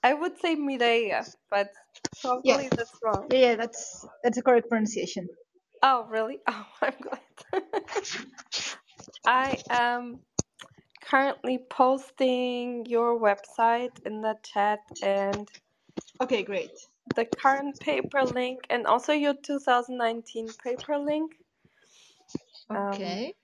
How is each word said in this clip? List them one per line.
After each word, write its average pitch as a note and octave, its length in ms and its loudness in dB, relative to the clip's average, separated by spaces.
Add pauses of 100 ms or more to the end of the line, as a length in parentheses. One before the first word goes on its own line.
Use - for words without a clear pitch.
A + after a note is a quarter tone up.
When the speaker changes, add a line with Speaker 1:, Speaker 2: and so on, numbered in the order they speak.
Speaker 1:
I B3+ 100 6
would E4 260 -4
say E4 160 0
Mireia, A#3 680 0 (240)
but G3+ 200 0 (520)
probably B3+ 220 -2
Speaker 2:
Yeah. C4 320 4
Speaker 1:
that's A#3 280 -8
wrong. G3+ 280 -2
Speaker 2:
Yeah, C4 80 6
yeah, A#3+ 160 6
that's, - 500 -10 (180)
that's A#3+ 140 2
a B3 40 -4
correct A#3 280 6
pronunciation. A3 580 -2 (540)
Speaker 1:
Oh, B3+ 280 4
really? A3 340 -4
<laughs> - 40 0
Oh, G#3+ 180 -8 (160)
I'm C4 200 -2
glad. - 640 -8 (1500)
<laughs> - 140 -6
I C4 340 2 (100)
am A#3+ 500 -2 (840)
currently C4+ 540 0 (120)
posting B3 1160 0
your A#3 340 2
website A#3 720 2 (140)
in G#3+ 160 -8
the A3 220 0
chat G#3 360 0 (220)
and G3 460 0 (720)
Speaker 2:
Okay, B3 220 0
great. F#3 280 -6 (440)
Speaker 1:
the A#3 100 0
current C#4 540 0
paper C4+ 440 0
link B3 360 -4 (100)
and A#3+ 160 0
also B3 280 2
your C#4+ 200 2
two C#4+ 260 -6
thousand B3 380 0
nineteen A3+ 560 -4 (100)
paper B3+ 340 -4
link. D4+ 340 -2 (1400)
Um, G3+ 80 -4 (160)
Speaker 2:
Okay. G3+ 500 -6